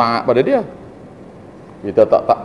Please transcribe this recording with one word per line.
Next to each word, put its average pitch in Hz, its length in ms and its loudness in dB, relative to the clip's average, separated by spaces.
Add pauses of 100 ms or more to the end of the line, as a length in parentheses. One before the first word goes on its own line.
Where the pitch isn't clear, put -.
taat 117 240 0
pada 120 160 2
dia. 226 240 0 (1200)
Kita 104 240 4
tak, - 160 0
tak, - 200 0